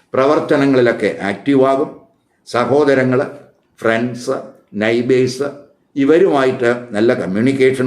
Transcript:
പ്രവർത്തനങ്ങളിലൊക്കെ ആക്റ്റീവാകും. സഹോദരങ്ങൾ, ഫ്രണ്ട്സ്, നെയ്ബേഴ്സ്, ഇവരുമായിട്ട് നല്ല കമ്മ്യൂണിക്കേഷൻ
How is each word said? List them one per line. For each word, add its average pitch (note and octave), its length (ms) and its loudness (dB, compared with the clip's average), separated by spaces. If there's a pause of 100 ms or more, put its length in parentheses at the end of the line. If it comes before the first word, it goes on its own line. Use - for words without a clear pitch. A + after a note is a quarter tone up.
(140)
പ്രവർത്തനങ്ങളിലൊക്കെ C3+ 1040 2 (140)
ആക്റ്റീവാകും. C3+ 580 0 (580)
സഹോദരങ്ങൾ, B2+ 720 2 (640)
ഫ്രണ്ട്സ്, A#2+ 560 -2 (440)
നെയ്ബേഴ്സ്, B2 680 0 (480)
ഇവരുമായിട്ട് C3+ 760 2 (260)
നല്ല A2+ 260 2
കമ്മ്യൂണിക്കേഷൻ B2+ 640 0